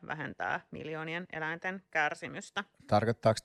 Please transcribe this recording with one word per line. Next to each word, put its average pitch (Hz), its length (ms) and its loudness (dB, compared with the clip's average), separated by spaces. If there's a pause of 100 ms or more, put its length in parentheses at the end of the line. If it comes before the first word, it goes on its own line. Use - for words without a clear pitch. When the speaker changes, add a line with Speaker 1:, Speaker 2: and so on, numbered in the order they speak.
Speaker 1:
vähentää 147 640 -4
miljoonien 160 640 -6
eläinten 170 580 -4
kärsimystä. 160 720 0 (240)
Speaker 2:
Tarkoittaako 110 580 4